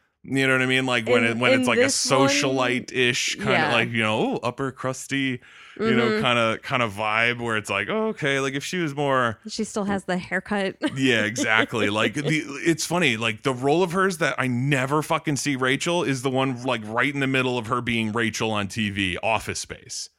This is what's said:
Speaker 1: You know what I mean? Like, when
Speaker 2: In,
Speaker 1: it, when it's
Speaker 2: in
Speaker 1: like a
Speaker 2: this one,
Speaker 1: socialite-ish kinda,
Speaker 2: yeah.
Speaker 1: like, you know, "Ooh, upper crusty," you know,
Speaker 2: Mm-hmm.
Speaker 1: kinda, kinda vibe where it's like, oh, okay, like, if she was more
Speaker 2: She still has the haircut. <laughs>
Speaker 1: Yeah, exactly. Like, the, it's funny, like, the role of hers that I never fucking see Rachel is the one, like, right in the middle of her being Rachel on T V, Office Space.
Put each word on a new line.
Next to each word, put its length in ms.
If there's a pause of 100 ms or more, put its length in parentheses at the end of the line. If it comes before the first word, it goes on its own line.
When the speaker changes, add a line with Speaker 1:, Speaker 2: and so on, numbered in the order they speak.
(240)
Speaker 1:
You 240
know 60
what 100
I 20
mean? 220
Like, 200
when 160
Speaker 2:
In, 100
Speaker 1:
it, 40
when 140
it's 100
Speaker 2:
in 60
Speaker 1:
like 100
a 60
Speaker 2:
this 260
one, 180
Speaker 1:
socialite-ish 1080
kinda, 160
Speaker 2:
yeah. 220
Speaker 1:
like, 160
you 120
know, 320
"Ooh, 40
upper 340
crusty," 680 (400)
you 140
know, 160
Speaker 2:
Mm-hmm. 160
Speaker 1:
kinda, 380
kinda 240
vibe 540
where 160
it's 120
like, 200
oh, 180
okay, 320
like, 160
if 80
she 160
was 160
more 420 (100)
Speaker 2:
She 160
still 220
has 200
the 120
haircut. 680
<laughs> 120
Speaker 1:
Yeah, 280
exactly. 680
Like, 240
the, 240 (260)
it's 220
funny, 300
like, 260
the 100
role 300
of 80
hers 260
that 220
I 80
never 560
fucking 320
see 200
Rachel 480
is 200
the 80
one, 320
like, 220
right 280
in 60
the 80
middle 320
of 80
her 140
being 300
Rachel 400
on 160
T 220
V, 320
Office 380
Space. 600